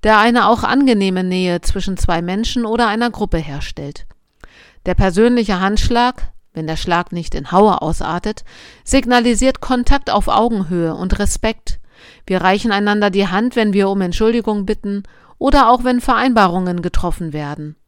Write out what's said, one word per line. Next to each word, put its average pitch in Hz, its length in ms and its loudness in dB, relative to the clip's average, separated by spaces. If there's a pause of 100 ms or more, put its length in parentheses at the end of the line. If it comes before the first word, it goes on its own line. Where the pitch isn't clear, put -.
der 214 160 4
eine 226 300 4
auch 226 160 2
angenehme 202 580 2
Nähe 180 380 0
zwischen 190 380 -2
zwei 170 240 0
Menschen 214 420 -2
oder 226 240 0
einer 226 220 -2
Gruppe 202 260 -4
herstellt. 147 720 -8 (800)
Der - 80 0
persönliche 202 680 2
Handschlag, 233 720 0 (220)
wenn 160 120 -6
der 160 120 -4
Schlag 175 340 -2
nicht 170 220 -6
in 147 180 -6
Haue 196 300 4
ausartet, 165 600 -4 (400)
signalisiert 247 800 2
Kontakt 254 500 2
auf 208 160 0
Augenhöhe 180 680 0
und 185 240 -4
Respekt. - 600 -2 (480)
Wir 185 140 -2
reichen 202 320 0
einander 208 380 2
die 196 180 0
Hand, 214 260 -2
wenn 214 200 2
wir 196 160 2
um 196 100 -2
Entschuldigung 214 640 0
bitten 202 380 -6 (360)
oder 269 320 4
auch 247 140 2
wenn 254 160 2
Vereinbarungen 190 840 2
getroffen 170 500 -2
werden. 151 440 -10 (120)